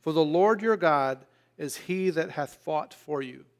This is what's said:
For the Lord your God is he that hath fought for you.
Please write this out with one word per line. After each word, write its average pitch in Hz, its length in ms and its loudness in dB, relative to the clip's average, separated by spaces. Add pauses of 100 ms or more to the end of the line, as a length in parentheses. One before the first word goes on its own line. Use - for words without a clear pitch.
For 160 120 -4
the 156 120 4
Lord 190 360 4
your 220 160 0
God 139 480 2 (320)
is 143 200 -8
he 185 340 -2
that 160 220 -2
hath 143 240 -6
fought 156 360 -6
for 147 300 -6
you. 131 220 -12 (160)